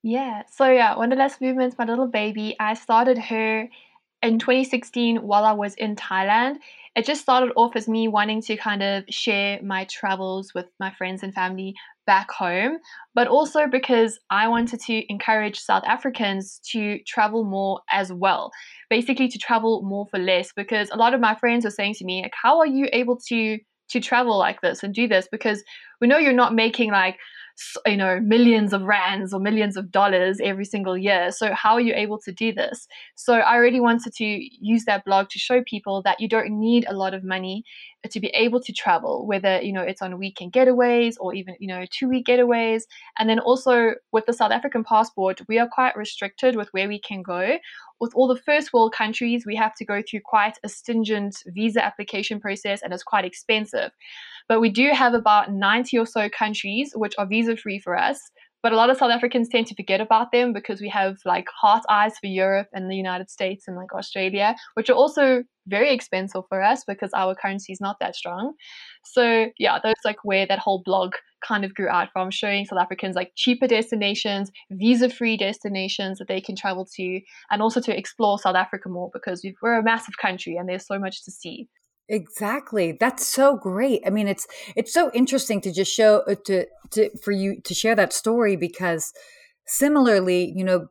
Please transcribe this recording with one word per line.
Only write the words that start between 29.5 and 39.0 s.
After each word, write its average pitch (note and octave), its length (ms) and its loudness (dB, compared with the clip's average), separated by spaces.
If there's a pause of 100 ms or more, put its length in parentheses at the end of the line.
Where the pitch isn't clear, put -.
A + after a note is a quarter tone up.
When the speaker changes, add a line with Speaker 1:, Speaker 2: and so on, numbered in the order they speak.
Speaker 1:
of F#3 160 -10
dollars F#3+ 500 4
every G3 220 -2
single F#3+ 340 -4
year. F#3+ 320 2
So G#3 240 -2
how A3 200 2
are A#3+ 60 4
you A#3 140 2
able G#3 280 -4
to F#3+ 100 -14
do A3 200 -2
this?" G3+ 360 -6 (260)
So - 200 2
I A#3 240 6
really A#3+ 220 6
wanted A#3 340 2
to A3+ 100 -6
use G#3+ 600 -2
that G3+ 180 0
blog G3 240 2
to - 100 -12
show B3 240 2
people G3+ 400 -6
that G3 180 0
you A3 80 -4
don't G#3+ 300 -2
need A#3 300 4
a G3 80 -6
lot F#3+ 180 -2
of F#3+ 80 -10
money F#3 400 -6 (480)
to - 80 -8
be F#3 120 -6
able A#3+ 300 2
to - 120 -14
travel, - 560 -2